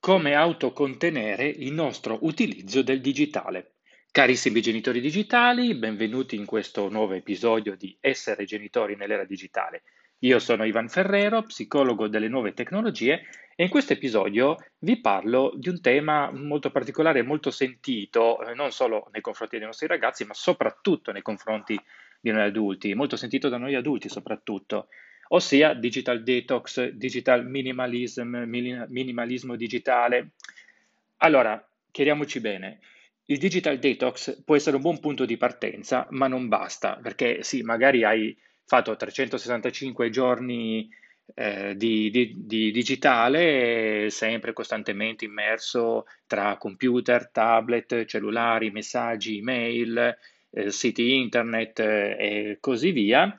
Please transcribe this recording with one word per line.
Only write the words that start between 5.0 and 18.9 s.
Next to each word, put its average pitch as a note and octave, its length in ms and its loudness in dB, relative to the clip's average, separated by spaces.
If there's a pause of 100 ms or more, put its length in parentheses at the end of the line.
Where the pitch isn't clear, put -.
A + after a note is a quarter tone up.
benvenuti A2+ 600 -2
in G2+ 80 -6
questo G2+ 460 -4
nuovo G#2+ 240 0
episodio G#2 640 -2
di F#2+ 240 -16
Essere A2+ 420 -2
genitori G#2 540 -4
nell'era G2+ 260 -4
digitale. F#2 600 -8 (360)
Io B2+ 200 6
sono A2 260 0
Ivan A2+ 240 0
Ferrero, G3+ 540 2
psicologo A#2+ 680 0
delle G#2+ 180 0
nuove A#2 260 -2
tecnologie, E3 680 -2 (340)
e E3+ 80 2
in F#3 60 2
questo C4+ 240 2
episodio A2+ 640 2 (220)
vi A3 200 2
parlo A2 560 2
di D3 140 -6
un F3 100 -4
tema D3 520 2
molto C#3+ 380 -4
particolare C#3 500 2
e A#2 40 2
molto C#3+ 260 -2
sentito, A#2 960 0
eh, A#2 100 -10
non C3+ 180 -4
solo A2+ 400 0